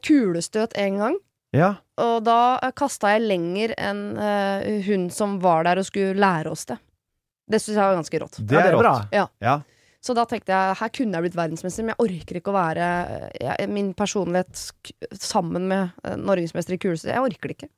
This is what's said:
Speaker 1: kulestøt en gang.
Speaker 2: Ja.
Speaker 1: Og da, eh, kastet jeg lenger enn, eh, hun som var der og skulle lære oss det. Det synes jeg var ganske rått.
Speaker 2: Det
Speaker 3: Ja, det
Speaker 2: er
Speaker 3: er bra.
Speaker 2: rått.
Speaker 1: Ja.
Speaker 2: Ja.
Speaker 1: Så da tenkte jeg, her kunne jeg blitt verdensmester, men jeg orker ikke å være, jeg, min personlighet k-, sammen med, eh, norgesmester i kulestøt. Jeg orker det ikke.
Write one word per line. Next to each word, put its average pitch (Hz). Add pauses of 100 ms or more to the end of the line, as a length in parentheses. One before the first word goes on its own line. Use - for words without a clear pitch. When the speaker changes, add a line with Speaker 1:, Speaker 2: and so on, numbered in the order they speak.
Speaker 1:
kulestøt 214
en 202
gang. 302 (380)
Speaker 2:
Ja. 170 (320)
Speaker 1:
Og 233
da, 233 (300)
eh, 262
kastet -
jeg 226
lenger 196
enn, 202 (160)
eh, 202 (100)
hun 185
som 202
var 170
der 180
og 190
skulle 190
lære 180
oss -
det. 220 (680)
Det 220
synes 214
jeg 196
var 196
ganske 160
rått. -
Speaker 2:
Det 104
Speaker 3:
Ja, 180
det 175
Speaker 2:
er -
Speaker 3:
er 220
bra. 208
Speaker 2:
rått. 101
Speaker 1:
Ja. 196 (160)
Speaker 2:
Ja. 123 (500)
Speaker 1:
Så 254
da 233
tenkte 202
jeg, 190
her 226
kunne 214
jeg 170
blitt 180
verdensmester, 170
men 226
jeg -
orker 180
ikke 190
å 196
være, 170 (560)
jeg, -
min 202
personlighet 185 (260)
k-, - (180)
sammen 180
med, 190 (160)
eh, -
norgesmester 180
i -
kulestøt. 170
Jeg -
orker 254
det -
ikke. 294 (100)